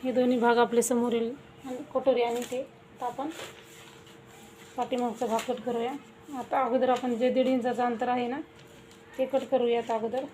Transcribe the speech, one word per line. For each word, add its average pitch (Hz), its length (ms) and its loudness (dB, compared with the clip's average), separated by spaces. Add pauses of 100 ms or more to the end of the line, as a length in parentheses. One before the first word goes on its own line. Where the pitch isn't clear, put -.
हे 254 80 -2
दोन्ही 247 260 4
भाग 233 200 6
आपले 233 240 4
समोरील 233 480 0 (360)
आणि 254 100 -8 (180)
कटोरी 254 280 2
आणि 233 180 0 (100)
ते. 254 100 -4
आता - 460 -12
आपण 262 220 -6 (1500)
पाठीमागचा 247 500 -2
भाग 220 120 0 (100)
कट 247 140 -4
करूया. 240 300 -2 (460)
आता 262 260 0
अगोदर 247 240 2
आपण 247 280 2
जे 254 140 2
दीड 247 160 2
इंचाचं 247 380 0
अंतर 240 240 -2
आहे 247 200 0
ना, 269 120 -6 (760)
ते 262 80 2
कट 262 240 0
करूयात 233 400 2
अगोदर 233 440 -2